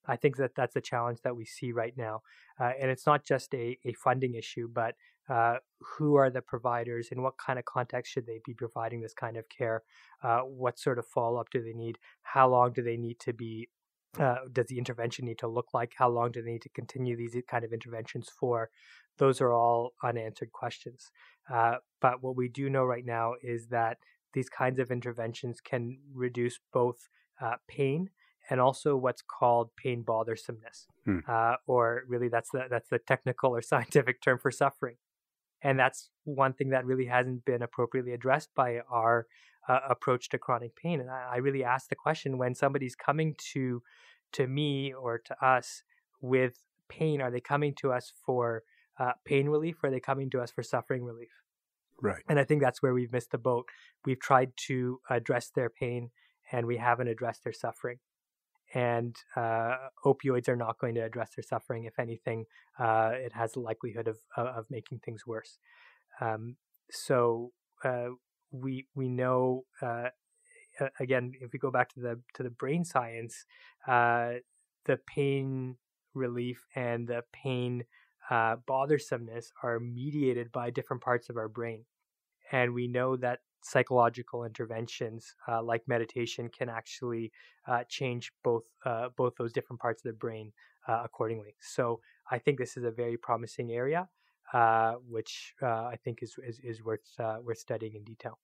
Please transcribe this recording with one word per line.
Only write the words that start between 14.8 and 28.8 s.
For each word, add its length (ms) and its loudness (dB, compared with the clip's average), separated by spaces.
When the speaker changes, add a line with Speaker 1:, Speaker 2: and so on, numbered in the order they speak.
Speaker 1:
need 120 -6
to 80 -4
look 260 -2
like? 240 0
How 120 6
long 240 2
do 100 -8
they 100 -6
need 100 -8
to 80 -18
continue 460 -4
these 200 -6
kind 160 0
of 80 -6
interventions 560 -8
for? 420 0
Those 220 6
are 120 6
all 400 4
unanswered 480 -4
questions. 600 -10
Uh, 240 4
but 220 4
what 140 -4
we 120 0
do 220 -4
know 140 2
right 200 0
now 380 0
is 260 -6
that 300 0
these 160 -2
kinds 320 0
of 100 -2
interventions 720 -6
can 380 -6
reduce 460 -2
both, 360 2
uh, 140 -2
pain 420 0
and 120 2
also 360 4